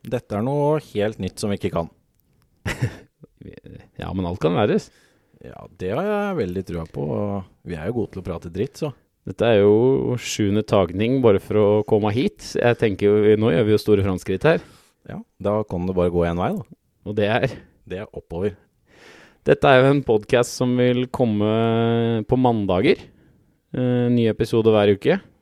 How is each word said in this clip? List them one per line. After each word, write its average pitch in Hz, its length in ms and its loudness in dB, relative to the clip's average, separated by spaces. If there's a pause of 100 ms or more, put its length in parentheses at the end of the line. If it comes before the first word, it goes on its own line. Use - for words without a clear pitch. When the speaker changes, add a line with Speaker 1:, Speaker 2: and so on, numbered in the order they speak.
Speaker 1:
dette 113 320 -6
er 107 80 -2
noe 147 320 0 (140)
helt 107 300 -2
nytt 92 200 -8
som 107 100 -4
vi 98 80 -2
ikke 92 200 -4
kan. 82 100 -6 (760)
Speaker 2:
<laughs> - 360 -6 (920)
Ja, 87 160 -10
men 92 160 -4
alt 90 160 -6
kan 170 140 -2
læres. 131 320 0 (500)
Speaker 1:
Ja, - 220 -20 (180)
det 92 160 -6
har 165 80 -4
jeg 202 380 -4
veldig 92 260 -4
trua 85 220 -8
på, 139 140 -8 (120)
og 101 540 -8
vi 87 80 -8
er 78 100 -8
jo 120 140 -6
gode 85 100 -6
til 95 80 -12
å 90 60 -14
prate 87 260 -10
dritt, 95 300 -6
så. 151 80 -6 (360)
Speaker 2:
Dette - 220 -2
er 107 140 4
jo 120 580 2
sjuende 104 480 -2
tagning 104 560 0
bare 104 160 4
for 104 220 -2
å 101 60 4 (200)
komme 107 260 2
hit. 143 300 -2 (140)
Jeg 120 240 2
tenker 101 260 0
jo, 107 320 6
nå 117 140 2
gjør 95 160 2
vi 107 60 6
jo 104 40 2
store 101 240 4
framskritt 95 460 -2
her. 170 160 0 (420)
Speaker 1:
Ja, 208 140 -14 (260)
da 101 60 0 (160)
kan 90 180 -4
det 92 80 -4
bare 90 160 2
gå 85 160 2
en 85 140 -2
vei, 110 160 -2
da. - 240 -14 (260)
Speaker 2:
Og 104 140 -6
det 101 160 0
er? 123 180 -2 (320)
Speaker 1:
Det 90 160 -10
er - 160 -16
oppover. 95 380 -8 (920)
Speaker 2:
Dette 143 240 4
er 131 80 8
jo 139 140 6
en 143 120 0
podcast 120 540 0
som 123 220 0
vil 123 320 2
komme 113 1120 0
på 127 140 2
mandager. 110 580 2 (760)
Eh, 123 340 0
ny 117 220 2
episode 113 420 2
hver 104 220 4
uke. 175 240 0 (200)